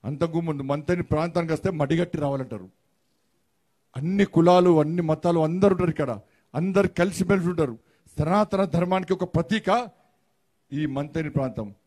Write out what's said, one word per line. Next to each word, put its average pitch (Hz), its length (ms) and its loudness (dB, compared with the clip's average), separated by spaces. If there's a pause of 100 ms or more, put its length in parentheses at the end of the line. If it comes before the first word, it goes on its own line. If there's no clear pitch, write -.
అంతకు 156 360 -4
ముందు 156 220 -6
మంతెన 151 380 -4
ప్రాంతానికి 165 520 -2
వస్తే 160 180 -2
మడిగట్టి 165 480 -2
రావాలంటారు. 127 500 -6 (1300)
అన్ని 185 280 2
కులాలు, 175 560 6
అన్ని 165 220 0
మతాలు 160 380 0
అందరూ 180 300 4
ఉంటారు 180 200 0
ఇక్కడ, 127 280 -4 (360)
అందరు 185 340 2
కలిసిమెలిసి 180 600 0
ఉంటారు. 151 300 -2 (400)
సనాతన 190 460 0
ధర్మానికి 180 480 -2
ఒక 185 120 -2
ప్రతీక 202 640 -2 (840)
ఈ 151 140 -4
మంతెన 151 420 -6
ప్రాంతం. 127 460 -4 (120)